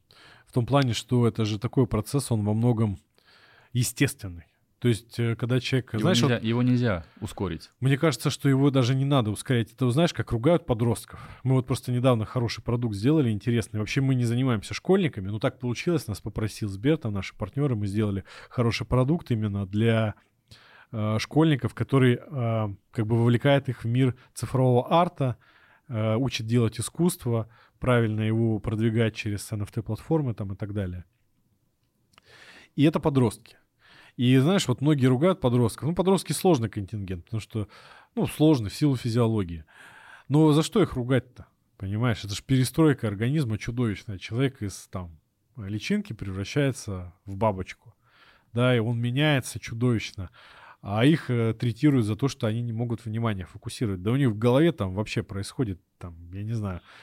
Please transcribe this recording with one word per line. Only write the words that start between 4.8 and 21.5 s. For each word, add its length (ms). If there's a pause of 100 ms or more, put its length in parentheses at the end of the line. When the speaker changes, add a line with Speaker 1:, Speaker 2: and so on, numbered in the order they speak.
Speaker 1:
есть, 300
э, 160
когда 260
человек, 340
Speaker 2:
Его 80
Speaker 1:
знаешь, 180
Speaker 2:
нельзя, 140
Speaker 1:
вот 100
Speaker 2:
его 180
нельзя 420 (160)
ускорить. 500 (100)
Speaker 1:
Мне 160
кажется, 320
что 220
его 200
даже 240
не 120
надо 240
ускорять. 420
Это, 180
знаешь, 220
как 180
ругают 360
подростков. 540 (220)
Мы 120
вот 120
просто 240
недавно 360
хороший 360
продукт 320
сделали, 360
интересный. 500
Вообще 220
мы 120
не 120
занимаемся 480
школьниками, 540
но 100
так 200
получилось, 480
нас 140
попросил 480
Сбер, 300
там 160
наши 200
партнеры, 420
мы 100
сделали 380 (260)
хороший 360
продукт 440
именно 360
для, 480 (800)
э, 260
школьников, 560